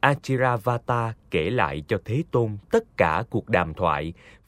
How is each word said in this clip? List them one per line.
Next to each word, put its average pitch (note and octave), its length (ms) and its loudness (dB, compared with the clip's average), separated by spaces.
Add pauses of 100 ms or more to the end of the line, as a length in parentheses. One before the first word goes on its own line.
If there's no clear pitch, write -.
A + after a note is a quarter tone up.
Achiravata B2 1160 0 (160)
kể E2 200 0
lại D#2 380 -2
cho - 160 0
Thế B2+ 260 -2
Tôn A2 260 0 (140)
tất - 260 0
cả E2+ 340 2
cuộc - 180 -4
đàm F2 260 0
thoại D#2+ 380 -2 (360)